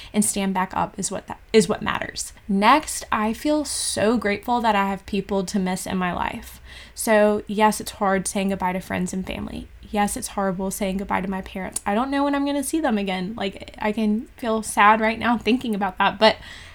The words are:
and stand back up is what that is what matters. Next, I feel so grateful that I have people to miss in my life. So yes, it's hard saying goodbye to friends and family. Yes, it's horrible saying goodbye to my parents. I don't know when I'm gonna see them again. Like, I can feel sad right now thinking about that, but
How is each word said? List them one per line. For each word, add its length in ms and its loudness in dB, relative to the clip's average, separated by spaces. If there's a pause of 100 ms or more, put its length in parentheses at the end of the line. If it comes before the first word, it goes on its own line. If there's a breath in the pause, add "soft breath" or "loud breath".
(120 loud breath)
and 120 4
stand 280 0
back 240 -2
up 220 -2
is 120 -4
what 180 -8
that 120 -12 (120)
is 160 8
what 120 -2
matters. 520 -4 (140)
Next, 640 4
I 220 0
feel 320 0
so 540 0
grateful 420 -2
that 140 2
I 160 0
have 160 -8
people 380 -2
to 140 -2
miss 280 -2
in 100 -2
my 160 0
life. 480 -6 (340 loud breath)
So 520 4
yes, 340 2
it's 120 -10
hard 340 0
saying 240 -2
goodbye 220 -2
to 80 -4
friends 340 -4
and 120 -4
family. 420 -8 (220)
Yes, 260 0
it's 120 -8
horrible 420 -2
saying 280 -4
goodbye 240 -2
to 80 -4
my 100 -4
parents. 460 -8
I 80 2
don't 160 0
know 140 2
when 100 2
I'm 100 0
gonna 200 0
see 160 -2
them 180 2
again. 380 -4
Like, 420 -8
I 140 0
can 340 0 (100)
feel 260 -2
sad 380 6
right 180 0
now 200 0
thinking 360 0
about 220 -2
that, 220 2
but 180 6 (380 loud breath)